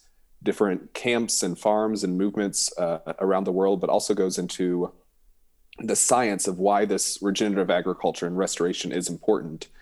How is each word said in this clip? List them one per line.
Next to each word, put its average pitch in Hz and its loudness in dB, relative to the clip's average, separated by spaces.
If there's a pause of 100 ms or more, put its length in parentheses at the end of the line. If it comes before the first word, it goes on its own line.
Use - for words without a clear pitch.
(500)
different 101 2 (120)
camps 117 0
and 90 -2 (140)
farms 107 2
and 92 0
movements, 101 0 (180)
uh, 85 -2 (200)
around 95 2
the 95 -2
world, 98 4
but 90 0
also 104 2
goes 95 0
into 87 -2 (880)
the 110 -2
science 110 2
of 90 -2
why 101 4
this 98 -2 (160)
regenerative 98 0
agriculture 87 0
and 87 -2
restoration 90 -2
is 90 -2
important 82 -2 (140)